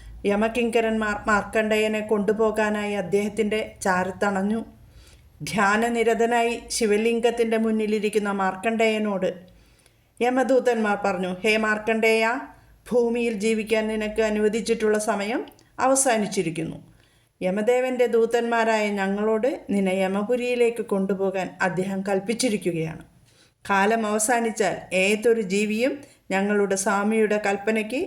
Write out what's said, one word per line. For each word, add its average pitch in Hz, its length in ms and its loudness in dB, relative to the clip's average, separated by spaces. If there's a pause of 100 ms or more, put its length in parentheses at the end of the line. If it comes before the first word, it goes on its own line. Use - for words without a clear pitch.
(260)
യമകിങ്കരന്മാർ 220 880 0 (120)
മാർക്കണ്ഡേയനെ 214 720 2
കൊണ്ടുപോകാനായി 214 920 0
അദ്ദേഹത്തിൻ്റെ 202 640 -2 (220)
ചാരത്തണഞ്ഞു. 196 800 0 (800)
ധ്യാനനിരതനായി 233 1120 2 (160)
ശിവലിംഗത്തിൻ്റെ 226 880 2
മുന്നിലിരിക്കുന്ന 214 720 0
മാർക്കണ്ഡേയനോട് 208 1000 0 (920)
യമദൂതന്മാർ 240 760 2
പറഞ്ഞു, 190 360 -2 (120)
"ഹേ 214 140 2
മാർക്കണ്ഡേയ, 220 640 2 (640)
ഭൂമിയിൽ 233 480 0
ജീവിക്കാൻ 220 540 0
നിനക്ക് 220 340 -2
അനുവദിച്ചിട്ടുള്ള 214 760 0
സമയം 214 420 -2 (400)
അവസാനിച്ചിരിക്കുന്നു. 208 1000 0 (640)
യമദേവൻ്റെ 247 640 2
ദൂതന്മാരായ 226 840 2
ഞങ്ങളോട് 208 600 0 (200)
നിന്നെ 196 240 2
യമപുരിയിലേക്ക് 233 920 0
കൊണ്ടുപോകാൻ 190 600 0 (140)
അദ്ദേഹം 190 400 -2
കൽപ്പിച്ചിരിക്കുകയാണ്. 196 1000 -2 (640)
കാലം 208 420 2
അവസാനിച്ചാൽ 214 680 0 (180)
ഏതൊരു 208 480 2
ജീവിയും 214 520 0 (380)
ഞങ്ങളുടെ 202 440 2
സ്വാമിയുടെ 208 640 2
കൽപ്പനയ്ക്ക് 214 680 -2